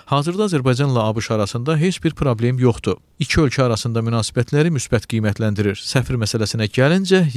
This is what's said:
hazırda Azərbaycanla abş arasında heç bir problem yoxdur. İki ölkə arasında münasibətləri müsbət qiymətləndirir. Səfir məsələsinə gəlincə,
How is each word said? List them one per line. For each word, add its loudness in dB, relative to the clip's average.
hazırda 0
Azərbaycanla 2
abş -4
arasında -2
heç 0
bir -2
problem 0
yoxdur. 2
İki -2
ölkə 2
arasında 0
münasibətləri 0
müsbət -2
qiymətləndirir. 0
Səfir -2
məsələsinə -2
gəlincə, 2